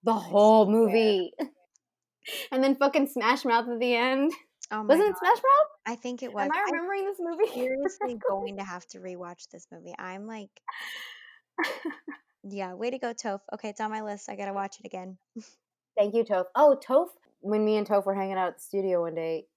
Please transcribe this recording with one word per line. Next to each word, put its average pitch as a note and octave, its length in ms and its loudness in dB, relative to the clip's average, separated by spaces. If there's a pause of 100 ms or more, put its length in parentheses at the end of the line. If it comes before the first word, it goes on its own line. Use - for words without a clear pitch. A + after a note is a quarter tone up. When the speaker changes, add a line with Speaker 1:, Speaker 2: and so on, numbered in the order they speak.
Speaker 1:
The A3+ 80 2
Speaker 2:
I A3 60 2
Speaker 1:
whole G#3 460 8
Speaker 2:
swear. G#3 140 4
Speaker 1:
movie. G#3+ 600 4
<laughs> - 140 -6 (960)
And C4 140 2
then C4+ 100 4
fucking C#4 340 2
Smash B3 360 0
Mouth A#3 240 2
at A#3+ 100 -6
the A#3+ 160 0
end. C4 380 2 (380)
Speaker 2:
Oh G#3+ 120 -6
my A#3 120 4
Speaker 1:
Wasn't G4+ 160 4
it - 20 -4
Speaker 2:
God. - 60 -8
Speaker 1:
Smash G4 180 2
Mouth? C#5+ 320 4 (180)
Speaker 2:
I A#3 100 -6
think B3 260 -10
it B3+ 60 -8
Speaker 1:
Am - 40 -12
Speaker 2:
was. A#3+ 220 -2
Speaker 1:
I F4 40 0
Speaker 2:
I'm G4 140 -2
Speaker 1:
remembering F#4+ 340 -4
this G4 140 -6
movie E4+ 260 0
<laughs> - 80 -8
Speaker 2:
seriously C4 460 -4
Speaker 1:
correctly? A#3+ 200 -6 (100)
Speaker 2:
going G3 280 -4
to G3 60 -8
have F3+ 240 -12
to F#3+ 100 -20
rewatch F3+ 520 -14
this F3+ 200 -20
movie. F3 280 -18
I'm F#3+ 280 -12
like A3 240 -14 (1080)
Speaker 1:
<laughs> E4+ 40 -4 (840)
Speaker 2:
Yeah, G3 300 -10
way A3+ 160 -4
to C4 80 -8
go, A#3 140 -6
Toph. G3+ 280 -8 (120)
Okay, G#3+ 180 -10
it's G#3 100 -14
on G#3+ 100 -4
my A3 120 -8
list. G3+ 280 -10
I G3+ 60 -10
gotta G3 160 -8
watch G3 260 -6
it G#3 80 -20
again. F#3 320 -14 (180)
<laughs> - 600 -14
Speaker 1:
Thank G#3 160 2
you, A3+ 100 4
Toph. F#3+ 200 0 (100)
Oh, C#4 320 6
Toph, D4+ 220 2 (320)
when G#3 240 0
me G#3+ 120 2
and G#3 100 0
Toph G3+ 200 2
were G3 80 0
hanging G3 240 -4
out F#3 100 0
at - 100 -8
the - 40 -18
studio F#3+ 400 -2
one E3 120 -4
day D#3+ 320 -6 (100)